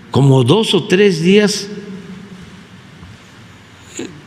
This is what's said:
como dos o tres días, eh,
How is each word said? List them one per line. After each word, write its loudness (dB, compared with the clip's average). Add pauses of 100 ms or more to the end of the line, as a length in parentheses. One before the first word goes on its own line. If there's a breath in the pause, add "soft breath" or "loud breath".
(120)
como 4
dos 0
o -2
tres 2
días, 2 (2250)
eh, -12 (200)